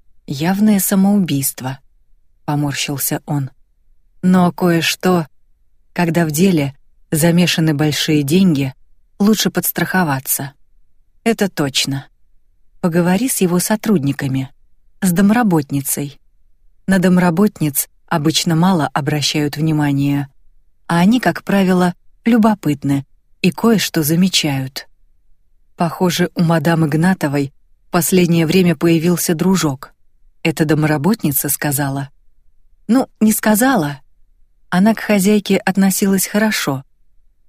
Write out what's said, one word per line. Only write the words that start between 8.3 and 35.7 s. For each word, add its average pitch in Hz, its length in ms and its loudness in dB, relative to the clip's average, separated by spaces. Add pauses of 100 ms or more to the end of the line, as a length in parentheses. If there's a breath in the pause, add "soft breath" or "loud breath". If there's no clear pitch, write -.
лучше 208 320 2
подстраховаться». 156 1000 -4 (720)
«Это 214 260 0
точно. 139 580 -4 (720)
Поговори 180 480 0
с - 120 -6
его 180 180 0
сотрудниками, 139 920 -2 (500)
с 185 120 0
домработницей». 165 1080 0 (640)
На 190 120 2
домработниц 180 920 0 (180)
обычно 160 480 -2
мало 165 380 2
обращают 147 640 -2
внимания, 143 720 0 (580)
а 170 120 0
они, 208 200 4
как - 240 -2
правило, 180 520 2 (300)
любопытны 175 800 0 (380)
и 185 80 2
кое-что 196 540 0
замечают. 147 840 -2 (880)
Похоже, 175 600 -2
у 175 80 0
мадам 160 420 2
Игнатовой 151 640 0 (340)
в - 40 -20
последнее 170 560 2
время 170 300 2
появился 170 580 0
дружок. 160 580 -2 (520)
Это 160 200 -2
домработница 151 840 0
сказала. 139 640 -4 (800)
Ну, 247 200 2 (120)
не 220 120 4
сказала. 208 680 0 (720)
Она 202 240 2
к - 60 -8
хозяйке 202 560 2
относилась 190 680 0